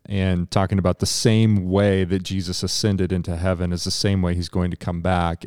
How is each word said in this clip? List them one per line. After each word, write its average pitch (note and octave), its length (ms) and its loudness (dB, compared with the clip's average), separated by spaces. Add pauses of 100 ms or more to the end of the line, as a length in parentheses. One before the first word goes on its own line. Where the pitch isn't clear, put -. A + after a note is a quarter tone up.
and F#2 460 0
talking F#2+ 280 2
about F2+ 200 0
the G2+ 60 -2
same A2 640 2
way G2 340 2
that F2+ 200 -2
Jesus F#2 380 -6
ascended F#2+ 520 0
into F2 240 -2
heaven F2 340 0
is F2 140 -4
the F#2+ 60 -4
same G2 300 0
way F2 140 2
he's F2 140 -4
going F2+ 220 -2
to E2+ 60 -8
come F2 240 -6
back. F2 460 -2